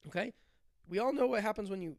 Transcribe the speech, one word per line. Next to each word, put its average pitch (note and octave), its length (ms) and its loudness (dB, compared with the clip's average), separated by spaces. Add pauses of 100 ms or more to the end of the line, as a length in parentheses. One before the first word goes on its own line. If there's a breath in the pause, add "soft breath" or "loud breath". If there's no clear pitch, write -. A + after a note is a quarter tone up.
Okay? F3 240 -2 (560 soft breath)
We F3 100 -2
all B3 140 2
know C4 160 4
what A3+ 140 2
happens G#3+ 280 -2
when F#3+ 100 -4
you E3 180 -6